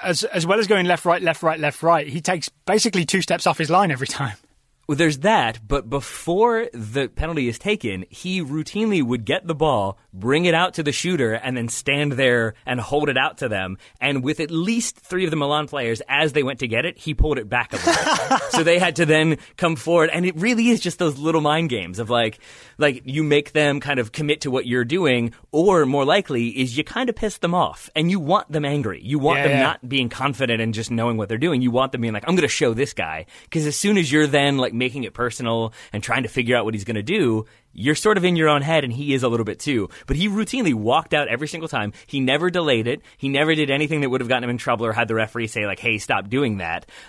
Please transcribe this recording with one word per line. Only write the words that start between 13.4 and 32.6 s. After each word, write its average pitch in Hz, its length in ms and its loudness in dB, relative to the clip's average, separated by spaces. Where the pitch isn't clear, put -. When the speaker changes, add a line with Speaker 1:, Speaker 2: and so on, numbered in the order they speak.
Speaker 2:
them. 95 260 -4
And 131 240 -2
with 147 160 -2
at 156 100 -4
least 196 460 -2
three 185 300 -4
of 160 40 -2
the 160 60 -2
Milan 147 320 0
players, 117 400 -4
as 143 240 2
they 147 100 2
went 131 180 -4
to 131 80 -4
get 117 180 -4
it, 180 100 -8
he - 160 -6
pulled 147 240 2
it 107 140 -6
back 123 240 -2
a - 20 -2
little. 302 680 0
Speaker 1:
<laughs> - 60 -8
Speaker 2:
So 160 60 2
they 170 140 4
had 175 180 2
to 175 100 2
then 156 300 4
come 165 200 0
forward. 165 360 4
And 175 140 0
it 180 80 -2
really 226 360 2
is 226 100 4
just 175 180 -4
those 151 200 0
little 160 240 2
mind 156 260 2
games 92 320 -6
of, 110 100 -6
like, 117 280 0
like, 139 260 0
you 143 180 -2
make 147 300 2
them 147 260 2
kind 135 220 -2
of 110 100 -4
commit 151 300 -2
to 139 100 -6
what 127 160 -2
you're 123 200 0
doing, 123 460 2
or 170 340 6
more 139 200 2
likely 143 420 2
is 120 280 -2
you 151 60 0
kind 240 280 -4
of - 40 -2
piss - 240 -4
them 170 160 -2
off, 147 400 -2
and 160 160 2
you 196 80 2
want 170 320 0
them 147 140 -2
angry. 135 380 -2
You 135 180 -2
want 143 200 2
Speaker 1:
Yeah, 139 80 4
Speaker 2:
them 139 100 2
Speaker 1:
yeah. 131 40 4
Speaker 2:
not 135 260 -2
being 131 200 0
confident 117 540 -2
and 113 120 0
just 110 160 -6
knowing 117 280 0
what 101 100 -2
they're 110 100 -4
doing. 143 240 0
You 123 80 2
want 127 220 2
them 123 80 -4
being 117 140 -2
like, 104 120 -6
"I'm 175 80 2
gonna 160 140 4
show 123 260 0